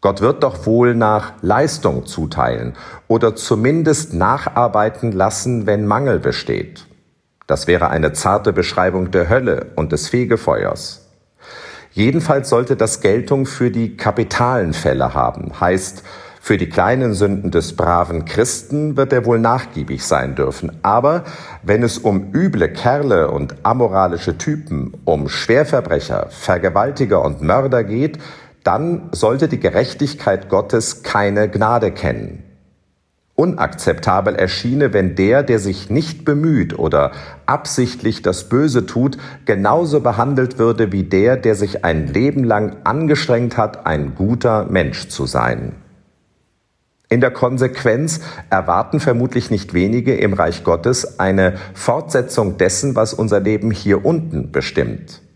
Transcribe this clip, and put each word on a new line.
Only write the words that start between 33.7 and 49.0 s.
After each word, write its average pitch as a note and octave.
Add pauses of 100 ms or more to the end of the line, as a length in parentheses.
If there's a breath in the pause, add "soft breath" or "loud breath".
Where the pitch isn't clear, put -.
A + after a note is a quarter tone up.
erschiene, B2
wenn F#2
der, G#2
der C3
sich F#2+
nicht D#3+
bemüht D3
oder C#2+ (360 loud breath)
absichtlich -
das -
Böse B2
tut, C3 (280 loud breath)
genauso C3+
behandelt B2
würde A2+
wie G2
der, G2
der A2+
sich G2
ein D#2+
Leben C#3
lang G#2+
angestrengt B2+
hat, G#2+
ein C#2+
guter A2
Mensch E2
zu -
sein. A#1+ (1400)
In A#2
der B2
Konsequenz B2+ (320 loud breath)
erwarten F#2+
vermutlich B2